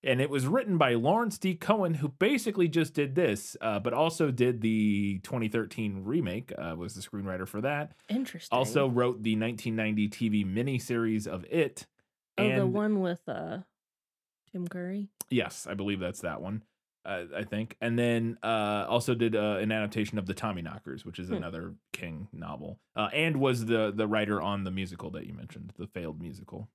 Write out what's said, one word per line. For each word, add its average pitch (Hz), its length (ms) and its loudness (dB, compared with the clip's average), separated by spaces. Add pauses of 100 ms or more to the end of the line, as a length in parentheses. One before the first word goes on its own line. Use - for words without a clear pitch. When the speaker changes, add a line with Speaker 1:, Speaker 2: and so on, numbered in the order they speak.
Speaker 1:
And 127 160 4
it 143 100 2
was 135 160 2
written 208 320 2
by 131 160 6
Lawrence 196 440 2
D. 185 160 0
Cohen, 185 400 2
who 147 160 0
basically 208 580 2
just 160 260 2
did 139 200 0
this, 127 480 2
uh, 104 180 0
but 117 140 0
also 160 360 4
did 123 300 4
the 104 640 4
twenty 113 260 -2
thirteen 104 560 -2
remake, 117 540 -2
uh, 82 180 -6
was 87 180 -8
the 95 60 -12
screenwriter 95 480 -6
for 107 140 -6
that. 147 300 -2 (180)
Speaker 2:
Interesting. 208 460 -2
Speaker 1:
Also 139 300 4
wrote 123 360 2
the 110 120 4
nineteen 110 420 0
ninety 107 320 2
T 110 200 0
V 104 160 4
miniseries 113 840 0
of 87 240 -8
It. - 360 0 (500)
Speaker 2:
Oh, 202 80 2
the 214 60 4
Speaker 1:
And - 240 4
Speaker 2:
one 208 260 2
with, 180 260 0
uh, 165 340 -6 (920)
Tim 180 160 -4
Curry? 190 400 -6 (220)
Speaker 1:
Yes, - 380 -2
I 101 60 -4
believe 101 260 0
that's 90 200 -4
that 82 200 -6
one, 104 220 -6 (420)
uh, 90 200 -4 (120)
I 101 60 -4
think. 107 380 -6
And 117 180 0
then, 117 460 2
uh, 104 440 0
also 120 280 0
did, 113 180 2
uh, 104 260 2
an 110 120 0
adaptation 107 440 -2
of 95 100 -4
The - 80 -2
Tommyknockers, 82 680 -8
which 90 140 -12
is 90 100 -8
Speaker 2:
Hmm. - 60 -2
Speaker 1:
another 87 400 -8 (180)
King 87 400 -10
novel, 80 460 -10 (160)
uh, 107 180 0
and 156 280 2
was 123 260 2
the, 110 280 4
the 107 120 2
writer 104 340 2
on 101 220 -2
the 95 80 -4
musical 92 400 -6
that - 160 -10
you - 80 -10
mentioned, - 420 -14
the 87 120 -10
failed 80 340 -8
musical. 95 520 -12